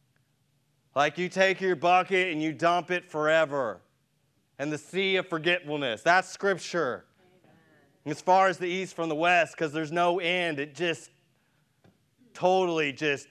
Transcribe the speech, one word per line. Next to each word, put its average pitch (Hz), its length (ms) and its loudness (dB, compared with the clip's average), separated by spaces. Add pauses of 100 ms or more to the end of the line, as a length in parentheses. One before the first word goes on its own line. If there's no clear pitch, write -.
(960)
Like, 147 220 0
you 175 120 -2
take 190 320 0
your 185 160 0
bucket 180 560 2
and 156 100 -4
you 160 80 -2
dump 170 400 0
it 175 180 -4
forever. 147 720 0 (800)
And 147 140 -4
the 151 60 -6
sea 190 380 -2
of 185 120 -2
forgetfulness. 147 720 -2
That's 180 260 4
Scripture. 156 760 -4 (1040)
As 147 140 -6
far 190 260 6
as 180 100 0
the 180 80 -8
east 180 300 -6
from 165 120 -4
the 156 60 -2
west, 165 420 2
'cause 156 160 -4
there's 151 200 -6
no 175 280 2
end. 170 400 -2
It 147 140 -8
just 160 380 -6 (1200)
totally 170 580 0
just 139 400 -4